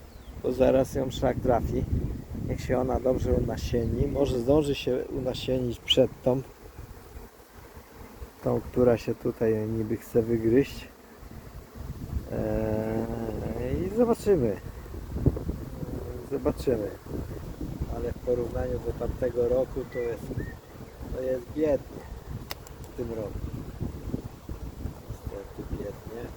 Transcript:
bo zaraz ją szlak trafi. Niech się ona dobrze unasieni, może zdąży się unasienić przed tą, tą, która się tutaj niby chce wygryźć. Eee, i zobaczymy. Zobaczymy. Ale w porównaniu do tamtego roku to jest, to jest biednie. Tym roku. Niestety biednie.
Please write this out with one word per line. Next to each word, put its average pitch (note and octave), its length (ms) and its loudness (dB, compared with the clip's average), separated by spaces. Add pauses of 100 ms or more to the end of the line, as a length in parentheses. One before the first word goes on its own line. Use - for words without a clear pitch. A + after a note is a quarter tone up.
(420)
bo B2+ 100 2
zaraz B2+ 420 6
ją C3 160 0
szlak B2 300 2
trafi. B2 440 4 (640)
Niech C3 120 -2
się B2+ 180 2
ona B2 220 2
dobrze B2+ 320 4
unasieni, A#2+ 760 2
może C3+ 320 2
zdąży C#3+ 360 6
się B2+ 220 0
unasienić B2+ 840 -2
przed - 300 6 (120)
tą, B2+ 200 4 (2000)
tą, A#2+ 180 2
która B2 360 6
się A2+ 180 -2
tutaj A2+ 400 2 (140)
niby A2+ 280 0
chce - 260 2
wygryźć. A#2 680 4 (1400)
Eee, A2 1500 0
i G3 100 -2
zobaczymy. G3+ 600 6 (1700)
Zobaczymy. C3 600 0 (1040)
Ale A#2 160 -2
w - 60 -8
porównaniu B2 680 0
do A#2 60 -2
tamtego A#2+ 560 0
roku B2+ 320 2 (120)
to B2+ 60 -4
jest, A#2 280 -4 (880)
to B2+ 60 -4
jest C3 340 -2
biednie. D3 460 0 (960)
Tym A#2 160 -4
roku. G#2+ 240 -4 (1700)
Niestety - 640 -10
biednie. A2+ 680 -8